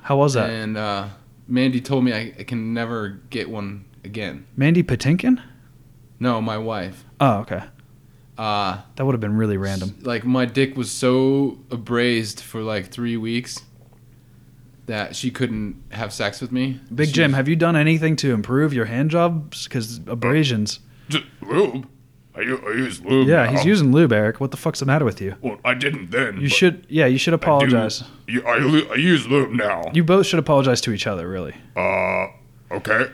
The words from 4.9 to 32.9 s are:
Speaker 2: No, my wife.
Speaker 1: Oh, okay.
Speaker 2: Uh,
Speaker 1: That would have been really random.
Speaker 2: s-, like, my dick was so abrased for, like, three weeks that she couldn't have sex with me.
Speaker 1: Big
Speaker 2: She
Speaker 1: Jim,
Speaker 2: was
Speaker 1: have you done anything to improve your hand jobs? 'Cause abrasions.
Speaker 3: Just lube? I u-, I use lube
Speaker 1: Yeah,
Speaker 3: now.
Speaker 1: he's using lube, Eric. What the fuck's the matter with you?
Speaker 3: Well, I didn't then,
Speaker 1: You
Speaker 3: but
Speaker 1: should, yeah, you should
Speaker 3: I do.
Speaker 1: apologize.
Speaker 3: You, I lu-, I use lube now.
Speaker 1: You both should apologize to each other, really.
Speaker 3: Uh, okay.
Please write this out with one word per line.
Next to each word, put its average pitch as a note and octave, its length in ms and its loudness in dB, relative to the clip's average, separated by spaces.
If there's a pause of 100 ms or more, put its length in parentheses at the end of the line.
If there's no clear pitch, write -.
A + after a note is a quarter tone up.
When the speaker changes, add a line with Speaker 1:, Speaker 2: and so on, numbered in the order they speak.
Speaker 2:
No, A#2 220 -2
my A2 160 -4
wife. G#2+ 480 -8 (160)
Speaker 1:
Oh, A#2+ 200 4
okay. F2+ 240 -8 (760)
Speaker 2:
Uh, G#2 400 -2 (180)
Speaker 1:
That C3+ 80 -2
would C3+ 80 2
have A#2 80 0
been G#2+ 160 0
really G#2+ 220 2
random. G2 420 -4
Speaker 2:
s-, - 60 -10
like, A#2 180 -4
my B2+ 220 2
dick C3+ 280 0
was A#2+ 160 -6
so C3 680 2 (120)
abrased A#2+ 720 -2
for, A2+ 200 -10
like, G#2+ 280 -4
three A#2 280 -4
weeks A#2 420 -6 (1300)
that G#2+ 280 -6
she B2+ 160 -4
couldn't G#2+ 600 -6
have G#2 240 -8
sex G#2 260 -4
with B2 100 -8
me. B2+ 300 -2 (140)
Speaker 1:
Big D3+ 140 2
Speaker 2:
She C#3+ 60 -2
Speaker 1:
Jim, D#3 180 4
Speaker 2:
was C#3 40 2
Speaker 1:
have C3+ 120 0
you E3 80 4
done E3 200 2
anything D#3 400 4
to C3+ 160 0
improve B2+ 400 2
your A#2 140 0
hand C3 240 0
jobs? E3+ 580 -2
'Cause A#2 380 -6
abrasions. B2 720 0 (300)
Speaker 3:
Just D3+ 140 -4 (180)
lube? C3 440 0 (480)
I F#2+ 80 -6
u-, B2+ 220 -4
I G#2 60 -6
use A2+ 340 -4
lube C3 220 6
Speaker 1:
Yeah, D3 200 4
Speaker 3:
now. A#2+ 40 0
Speaker 1:
he's C3+ 140 2
using E3+ 260 4
lube, C#3+ 220 6
Eric. G#2+ 260 2
What C3+ 140 -4
the - 40 -12
fuck's - 220 -4
the C#3 80 -4
matter D3 180 2
with G2+ 160 -2
you? G2 220 -6
Speaker 3:
Well, G#2 220 -6
I B2 100 0
didn't B2+ 380 -4
then, A#2 240 -2
Speaker 1:
You F#2+ 60 -4
Speaker 3:
but C#3 100 0
Speaker 1:
should, - 360 2
yeah, D3 180 2
you C3 120 4
should E3 160 2
Speaker 3:
I - 20 2
do. D#3 60 -2
Speaker 1:
apologize. B2+ 640 2 (240)
Speaker 3:
You, B2 180 -4
I A#2+ 120 2
lu-, D3 340 4
I - 20 -4
use D3 320 4
lube C3+ 240 2
now. G2+ 420 -2
Speaker 1:
You E3 120 4
both F#3 200 6
should F3 140 0
apologize C#3 440 4
to A#2 100 -2
each G2+ 160 -4
other, F2+ 200 -4
really. F2+ 260 -6 (220)
Speaker 3:
Uh, F#2 500 0 (440)
okay. A2 440 -4